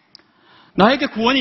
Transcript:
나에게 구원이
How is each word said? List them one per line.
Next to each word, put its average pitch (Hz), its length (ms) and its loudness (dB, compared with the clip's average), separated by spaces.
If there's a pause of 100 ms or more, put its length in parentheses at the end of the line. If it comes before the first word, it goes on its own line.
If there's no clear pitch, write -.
(760)
나에게 254 320 2
구원이 233 340 -2